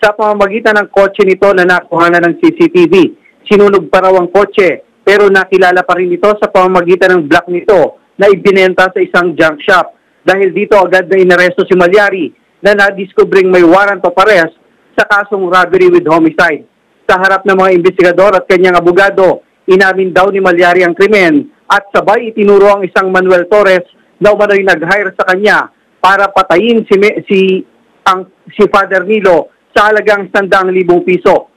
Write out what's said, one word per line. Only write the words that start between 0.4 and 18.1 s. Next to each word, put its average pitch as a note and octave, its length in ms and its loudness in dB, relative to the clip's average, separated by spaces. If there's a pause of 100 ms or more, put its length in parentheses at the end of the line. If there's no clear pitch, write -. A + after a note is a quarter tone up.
ng G#3 160 -4
kotse G3 320 0
nito F#3+ 320 0
na F#3 80 0
nakuha F3 480 -2
na F3 80 0
ng E3+ 240 -2
C E3 160 2
C E3+ 80 2
T E3 240 0
V. F3+ 40 2 (520)
Sinunog G3+ 400 2
pa F#3 160 0
raw F#3+ 160 2
ang F3 80 -2
kotse, F#3+ 560 -2 (240)
pero G3+ 240 2
nakilala F#3 560 0
pa F3+ 80 -2
rin F3+ 160 -4
ito G3+ 320 0
sa G#3 80 -4
pamamagitan F#3 640 0
ng F3 160 0
black E3+ 160 0
nito F3 560 -2 (160)
na G3 80 2
ibinenta F#3 640 0
sa G3+ 80 -6
isang F3 400 -2
junk D#3 240 -2
shop. F#3 320 -2 (320)
Dahil F#3+ 240 0
dito, G#3 240 -4
agad F#3 320 0
na F3 80 -4
inaresto F3+ 480 0
si F3+ 160 0
Malyari F#3 560 0 (240)
na G3+ 160 0
nadiskubring F#3+ 800 0
may F3 80 4
warrant F#3+ 400 2
of F3 160 -2
arrest F#3+ 400 0 (400)
sa G#3+ 80 -2
kasong G3+ 400 -2
robbery F3+ 480 2
with D#3 160 0
homicide. D#3+ 560 0 (360)
Sa F#3+ 160 -2
harap F#3+ 240 -2
ng G3 160 0
mga F#3+ 160 2
investigador F3+ 640 2